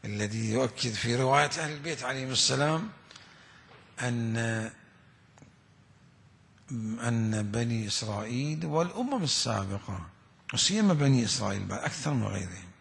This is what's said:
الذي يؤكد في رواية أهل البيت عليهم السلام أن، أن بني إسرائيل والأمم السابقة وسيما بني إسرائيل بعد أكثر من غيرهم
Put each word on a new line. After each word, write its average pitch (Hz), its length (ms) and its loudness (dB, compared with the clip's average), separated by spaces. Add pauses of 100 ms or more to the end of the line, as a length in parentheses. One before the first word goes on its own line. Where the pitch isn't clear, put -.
الذي 104 460 -2
يؤكد 123 400 0
في 120 240 0
رواية 135 340 4
أهل 156 220 -4
البيت 147 320 -6
عليهم 131 280 -4
السلام 151 580 2 (1120)
أن، 117 360 0 (2750)
أن 110 500 0
بني 113 360 0
إسرائيل 120 800 -4
والأمم 180 580 0
السابقة 101 760 -2 (540)
وسيما 202 400 4
بني 135 320 6
إسرائيل 98 400 -2
بعد 98 140 -4
أكثر - 340 -2
من 117 100 2
غيرهم 98 460 -6 (120)